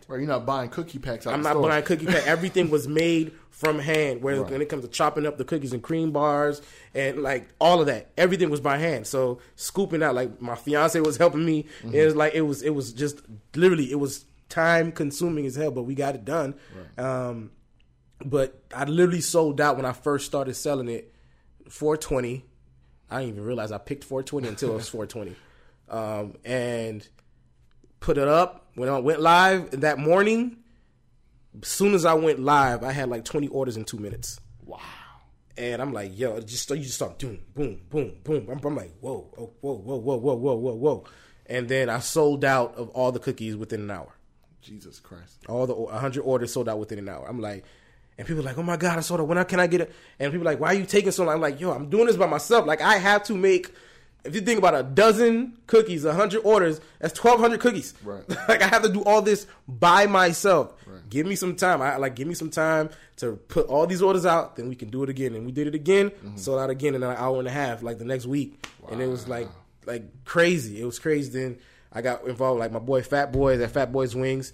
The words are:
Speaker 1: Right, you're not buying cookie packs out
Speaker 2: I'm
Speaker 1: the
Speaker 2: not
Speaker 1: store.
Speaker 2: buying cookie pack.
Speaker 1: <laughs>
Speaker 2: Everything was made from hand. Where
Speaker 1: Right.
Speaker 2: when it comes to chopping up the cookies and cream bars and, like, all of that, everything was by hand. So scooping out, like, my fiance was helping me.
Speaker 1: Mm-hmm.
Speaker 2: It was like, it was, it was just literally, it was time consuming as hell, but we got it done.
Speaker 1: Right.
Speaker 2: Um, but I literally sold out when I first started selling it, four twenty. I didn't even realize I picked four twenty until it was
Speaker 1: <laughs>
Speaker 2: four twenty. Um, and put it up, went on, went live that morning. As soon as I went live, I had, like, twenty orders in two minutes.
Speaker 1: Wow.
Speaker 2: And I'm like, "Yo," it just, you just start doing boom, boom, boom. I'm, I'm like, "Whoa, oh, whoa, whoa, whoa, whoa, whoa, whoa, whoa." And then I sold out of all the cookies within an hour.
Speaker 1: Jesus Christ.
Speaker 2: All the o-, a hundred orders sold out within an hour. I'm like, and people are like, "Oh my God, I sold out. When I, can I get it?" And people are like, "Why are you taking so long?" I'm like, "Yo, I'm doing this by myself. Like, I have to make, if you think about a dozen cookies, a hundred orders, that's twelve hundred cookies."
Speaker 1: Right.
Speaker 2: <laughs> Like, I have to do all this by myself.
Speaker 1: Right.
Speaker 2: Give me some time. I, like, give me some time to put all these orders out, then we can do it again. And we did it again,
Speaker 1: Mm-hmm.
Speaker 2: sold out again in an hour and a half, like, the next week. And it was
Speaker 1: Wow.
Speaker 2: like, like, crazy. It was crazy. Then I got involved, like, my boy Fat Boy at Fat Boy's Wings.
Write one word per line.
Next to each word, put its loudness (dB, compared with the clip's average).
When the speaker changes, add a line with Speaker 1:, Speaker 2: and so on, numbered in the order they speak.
Speaker 1:
Right, -8
you're -4
not -2
buying -2
cookie -10
packs -8
out 0
Speaker 2:
I'm -2
Speaker 1:
the 2
Speaker 2:
not 2
Speaker 1:
store. 4
Speaker 2:
buying 2
cookie -2
pack. 4
Speaker 1:
<laughs> -8
Speaker 2:
Everything 2
was 2
made 2
from -2
hand. 0
Where -2
Speaker 1:
Right. -6
Speaker 2:
when -2
it -4
comes -8
to -12
chopping 0
up -6
the -4
cookies -4
and -6
cream -2
bars 0
and, -2
like, -4
all 8
of 2
that, -2
everything 4
was -2
by 0
hand. -2
So -2
scooping -4
out, 2
like, -4
my -8
fiance 0
was 2
helping 4
me. 0
Speaker 1:
Mm-hmm. -8
Speaker 2:
It 6
was 4
like, 2
it 0
was, -2
it 0
was -4
just -6
literally, 4
it 0
was -4
time 2
consuming -2
as -4
hell, -2
but -4
we -6
got -2
it -14
done. -4
Speaker 1:
Right. -6
Speaker 2:
Um, -6
but -2
I -4
literally 4
sold 2
out 4
when -2
I -2
first -2
started -4
selling -4
it, -8
four -2
twenty. -4
I -4
didn't -6
even -10
realize -6
I -6
picked -10
four -6
twenty -6
until -4
it -4
was -8
Speaker 1:
<laughs> -10
Speaker 2:
four -6
twenty. -12
Um, -8
and -6
put 0
it 2
up, 2
went -4
on, 0
went 2
live 4
that 2
morning. 2
As -14
soon 2
as 4
I 6
went 2
live, 2
I -4
had, -4
like, -6
twenty -4
orders -4
in -8
two -10
minutes. -10
Speaker 1:
Wow. -18
Speaker 2:
And -6
I'm -6
like, -10
"Yo," -4
it -10
just, -8
you -2
just -8
start -8
doing -10
boom, -6
boom, -4
boom. -2
I'm, -8
I'm -4
like, -10
"Whoa, -10
oh, -16
whoa, -4
whoa, -8
whoa, -2
whoa, 0
whoa, 0
whoa, -4
whoa." 0
And -6
then 0
I -2
sold 0
out 2
of -10
all 0
the -4
cookies -6
within -8
an -8
hour. -14
Speaker 1:
Jesus -20
Christ. -20
Speaker 2:
All -2
the -4
o-, -6
a -8
hundred -4
orders -2
sold -4
out -4
within -10
an -12
hour. -12
I'm -10
like, -10
and -14
people -4
are -6
like, -10
"Oh -6
my -2
God, 0
I -2
sold -2
out. -2
When 0
I, 2
can 0
I 4
get 2
it?" -6
And -4
people -2
are 4
like, -4
"Why 0
are 4
you -2
taking 2
so 0
long?" 2
I'm -2
like, -2
"Yo, -2
I'm -6
doing 6
this 6
by 4
myself. 2
Like, 2
I 6
have 4
to -2
make, 2
if -8
you -4
think 0
about 6
a 2
dozen 4
cookies, 4
a 2
hundred 0
orders, 4
that's -4
twelve 6
hundred 4
cookies." 0
Speaker 1:
Right. -12
Speaker 2:
<laughs> -6
Like, 4
I 6
have 4
to 4
do -2
all 6
this 2
by 6
myself. 4
Speaker 1:
Right. -20
Speaker 2:
Give -2
me -2
some -2
time. 2
I, 0
like, -2
give -8
me -6
some -8
time 0
to -4
put -2
all 2
these -2
orders 4
out, 2
then -10
we -8
can -12
do -6
it -4
again. -4
And -8
we -8
did -4
it -4
again, 2
Speaker 1:
Mm-hmm. -14
Speaker 2:
sold -2
out -2
again -2
in -4
an -4
hour -2
and -4
a -6
half, -4
like, -8
the -12
next -6
week. -6
And -6
it -2
was -6
Speaker 1:
Wow. -6
Speaker 2:
like, -8
like, -8
crazy. 0
It -6
was -8
crazy. -2
Then -6
I -8
got -2
involved, 0
like, -4
my -6
boy 0
Fat -2
Boy 2
at -2
Fat 0
Boy's -2
Wings. -4